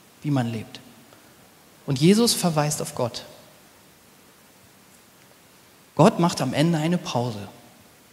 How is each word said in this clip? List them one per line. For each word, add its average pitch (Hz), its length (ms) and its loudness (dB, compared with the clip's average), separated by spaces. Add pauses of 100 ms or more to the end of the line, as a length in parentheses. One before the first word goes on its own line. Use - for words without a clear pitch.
(220)
wie 147 100 -4
man 123 200 0
lebt. 107 300 -12 (1040)
Und 143 120 -4
Jesus 208 360 4
verweist 151 480 -2
auf - 120 -10
Gott. - 300 -6 (2750)
Gott 190 240 6
macht 170 220 0
am 131 120 -2
Ende 160 240 2
eine 165 200 -2
Pause. 120 500 -6 (640)